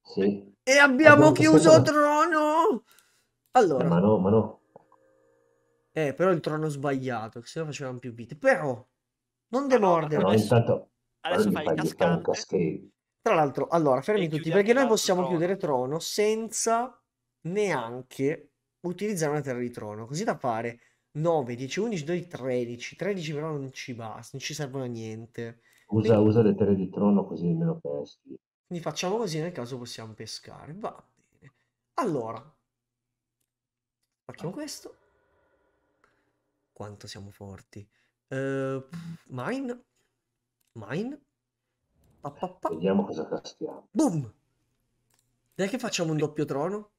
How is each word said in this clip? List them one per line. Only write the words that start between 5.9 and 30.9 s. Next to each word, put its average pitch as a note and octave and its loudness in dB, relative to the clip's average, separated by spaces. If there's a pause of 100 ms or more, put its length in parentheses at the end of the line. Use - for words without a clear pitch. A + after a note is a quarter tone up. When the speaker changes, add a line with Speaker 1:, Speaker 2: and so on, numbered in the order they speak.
Speaker 2:
Eh, D3+ -2
però F3 2
il F3 2
trono D#3 -4
sbagliato, C3 -6
che A#2 -18
se - -10
no E3 -6
facevamo C3+ -10
più A#2+ -12
vite. A#2 -16
Però... B3+ 2 (840)
Non B3+ -2
Speaker 3:
Ma C#4+ -4
no, - -
Speaker 2:
demordere. E3+ 4
Speaker 1:
Però - 2
Speaker 3:
adesso, G#2+ 4 (120)
Speaker 1:
intanto, - 2 (320)
Speaker 3:
adesso G#3 0
Speaker 1:
però - -
gli F#3+ 0
Speaker 3:
fai D#3+ -4
Speaker 1:
fai, E3+ 0
gli D3+ 0
fai D#3 -2
un F2 0
Speaker 3:
cascante. - -2
Speaker 1:
cascade. - -4 (320)
Speaker 2:
Tra A3+ 0
l'altro, D3 0
allora, C#3+ 2
fermi G#3 0
Speaker 3:
E D#3+ -6
Speaker 2:
tutti, D3+ -4
Speaker 3:
chiudi E3 -4
Speaker 2:
perché G3+ 2
Speaker 3:
anche - 6
Speaker 2:
noi C4 4
Speaker 3:
l'altro A3 4
Speaker 2:
possiamo F#3 0
Speaker 3:
trono. F3+ -2
Speaker 2:
chiudere F3 0
Trono C#3 -2
senza A3+ -2 (380)
neanche C#3 -4 (300)
utilizzare F3+ -4
una D3+ -2
terra C3 -6
di B2 -6
Trono. A2 -12
Così D3 -8
da A3+ -4
fare A#2 -6 (340)
nove, D3+ -2
dieci, C3+ -8
undici, G3+ -4
dodici, E3+ -6
tredici. A#2+ -6
Tredici E3+ -6
però D3 -6
non C#3 -8
ci - -12
basta, A2+ -14
non C3+ -12
ci - -10
servono C#3 -8
a B2+ -6
niente. A#2 -12 (260)
Speaker 1:
Usa, A2 4
Speaker 2:
Quindi G#2+ 6
Speaker 1:
usa A2 4
le G2+ 4
terre G2+ 2
di F#2 -4
Trono G2+ 2
così E2+ -6
meno E2 -2
peschi. C3 -10 (300)
Speaker 2:
quindi E3+ -12
facciamo F3+ -6
così, F3 -4
nel E3+ -6
caso B2+ -10
possiamo A#2 -14
pescare. - -16
Va - -14 (360)